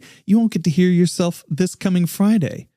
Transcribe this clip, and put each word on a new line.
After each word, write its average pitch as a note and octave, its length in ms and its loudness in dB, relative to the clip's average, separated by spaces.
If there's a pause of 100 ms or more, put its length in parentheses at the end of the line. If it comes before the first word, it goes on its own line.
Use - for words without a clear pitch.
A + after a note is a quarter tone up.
(260)
you G#3 140 2
won't A3+ 140 0
get E3 100 -4
to F3 80 0
hear F3+ 180 2
yourself F3 580 0
this F3 280 -4
coming F3+ 320 -2
Friday G3+ 680 -2